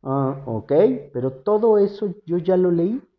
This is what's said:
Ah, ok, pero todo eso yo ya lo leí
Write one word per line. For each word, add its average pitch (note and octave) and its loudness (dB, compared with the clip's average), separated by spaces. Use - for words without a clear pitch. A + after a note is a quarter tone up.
Ah, C3+ -4
ok, A2+ -6
pero B2 -2
todo G#3+ 2
eso G3+ -2
yo F3 -2
ya F3+ 2
lo F#3 2
leí F#3 0